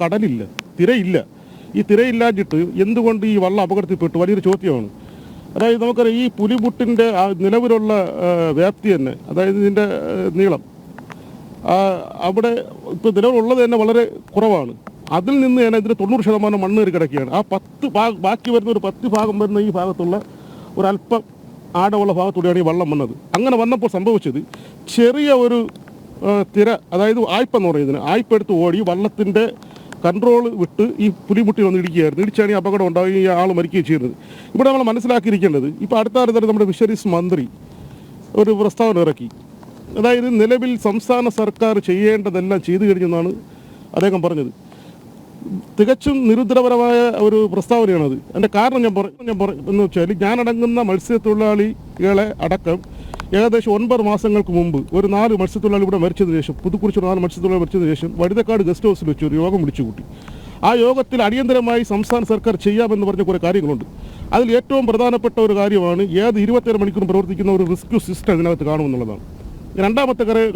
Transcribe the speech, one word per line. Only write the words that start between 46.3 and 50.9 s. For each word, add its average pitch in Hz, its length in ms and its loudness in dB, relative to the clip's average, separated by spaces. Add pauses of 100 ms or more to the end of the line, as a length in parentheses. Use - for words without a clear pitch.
ഒരു 214 140 4 (140)
പ്രസ്താവനയാണത്. 185 640 2 (160)
അതിൻ്റെ 208 240 0
കാരണം 247 300 2
ഞാൻ 220 140 2
പറ-, 202 120 -2 (180)
ഞാൻ 214 120 -2
പറ-, 196 160 -2 (140)
എന്ന് 202 160 2
വെച്ചാൽ, 175 260 0 (100)
ഞാനടങ്ങുന്ന 233 640 0
മത്സ്യത്തൊഴിലാളികളെ 208 1400 0 (200)